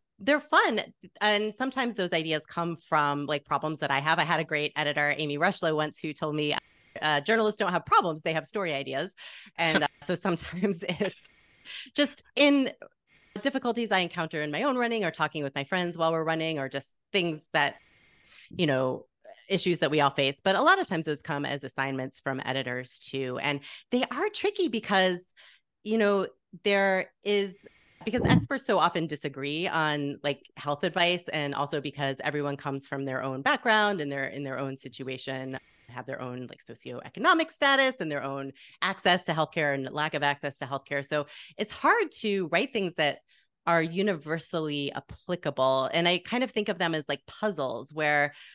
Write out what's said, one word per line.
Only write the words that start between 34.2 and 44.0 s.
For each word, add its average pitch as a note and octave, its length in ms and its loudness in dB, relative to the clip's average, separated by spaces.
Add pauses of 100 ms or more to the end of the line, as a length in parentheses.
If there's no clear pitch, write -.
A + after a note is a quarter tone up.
in C#3 140 -8
their C3+ 160 -6
own C3+ 200 -4
situation, C3 800 -8 (300)
have A#2+ 180 -12
their C3 160 -6
own, B2 260 -8
like, - 160 -20
socioeconomic D#4 840 0
status C4+ 500 2
and D#3+ 100 -4
their C#3 120 -4
own C#3 300 -6 (280)
access F#3 460 2
to F3 60 0
healthcare D#3 420 0
and C3+ 180 -4
lack D3+ 220 -2
of C#3 80 -4
access C#3+ 360 -2
to - 60 -10
healthcare. C#3 400 -4
So D3 220 -2 (320)
it's - 160 -6
hard G4 360 2 (100)
to G3 260 0
write F#3+ 260 0
things F#3+ 220 -2
that D3 240 2 (480)
are E3+ 160 4
universally D#3+ 1120 -2